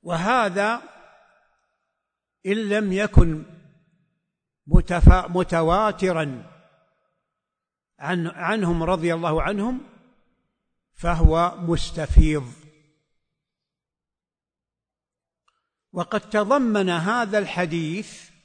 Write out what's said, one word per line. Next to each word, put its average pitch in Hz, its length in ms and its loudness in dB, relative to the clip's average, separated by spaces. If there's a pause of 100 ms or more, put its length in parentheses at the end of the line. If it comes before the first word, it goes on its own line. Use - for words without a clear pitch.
وهذا 202 800 -2 (1600)
إن 208 240 -4
لم 208 240 -2
يكن 185 520 4 (1200)
متفا-، 175 640 6
متواتراً 170 1120 -2 (1600)
عن-، 165 280 -6
عنهم 170 560 -4
رضي 170 300 -2
الله 165 280 -2
عنهم، 208 400 -4 (1120)
فهو 170 640 2
مستفيض. 156 1080 0 (3250)
وقد 185 380 -8
تضمن 208 600 0
هذا 196 480 -2
الحديث 170 920 -6 (160)